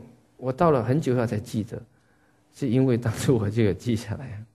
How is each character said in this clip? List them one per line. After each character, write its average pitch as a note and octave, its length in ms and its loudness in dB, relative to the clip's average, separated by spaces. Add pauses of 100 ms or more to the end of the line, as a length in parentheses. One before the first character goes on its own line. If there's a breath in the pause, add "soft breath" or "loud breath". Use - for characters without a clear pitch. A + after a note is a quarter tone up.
(380)
我 B2+ 140 -4
到 E3 200 4
了 B2 120 2
很 B2+ 160 2
久 C3 140 0
以 - 20 2
后 A#2+ 80 2
才 G#2 140 -2
记 G#2+ 260 -6
得， - 160 -10 (720)
是 - 160 -6
因 C3 200 4
为 A#2+ 100 4
当 A#2 160 -2
初 C3+ 240 2
我 G2+ 100 -2
就 A2 140 0
有 G2+ 120 4
记 A2+ 220 -4
下 - 200 -6
来。 A2 280 -12 (120)